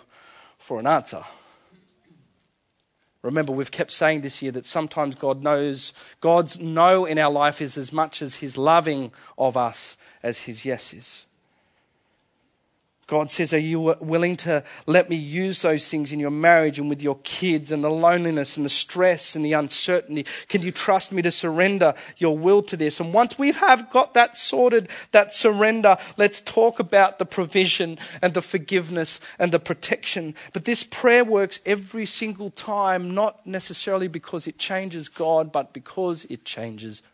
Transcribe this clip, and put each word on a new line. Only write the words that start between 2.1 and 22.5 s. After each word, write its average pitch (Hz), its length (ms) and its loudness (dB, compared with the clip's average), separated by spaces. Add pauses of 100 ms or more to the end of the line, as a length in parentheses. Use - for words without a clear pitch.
Remember, 139 300 -2
we've 135 180 -6
kept - 200 -6
saying 156 300 0
this 139 200 -8
year 135 100 -6
that 123 140 -10
sometimes 151 500 -4
God 135 260 -4
knows, 143 520 -2 (260)
God's 170 400 2
no 175 460 4
in 156 120 -2
our 151 140 4
life 147 300 0
is 143 160 -8
as 135 160 -10
much 156 280 -4
as 135 140 -8
his 135 220 -10
loving 147 560 2 (240)
of 127 180 0
us 120 400 -4 (260)
as 117 180 -6
his 113 260 -14
yes 127 280 -8
is. - 320 -18 (1800)
God 151 240 0
says, 165 240 -2
"Are 160 40 4
you 160 220 -2
w-, 160 200 2
willing 170 380 0
to 151 260 -2 (220)
let 175 240 4
me 170 80 -2
use 165 440 -4
those 156 280 0
things 147 240 -4
in 151 80 -4
your 143 100 -2
marriage 156 480 4
and 143 100 -4
with 143 120 -4
your 139 220 -2
kids 156 460 -2
and 151 140 -2
the 151 80 0
loneliness 165 640 2
and 151 100 -4
the 139 40 -2
stress - 640 2
and 156 80 -2
the 151 80 0
uncertainty? 151 760 0 (220)
Can 196 140 0
you 175 100 -4
trust - 400 0
me 190 100 -2
to 170 80 2
surrender 175 640 2 (220)
your 160 200 0
will 190 260 6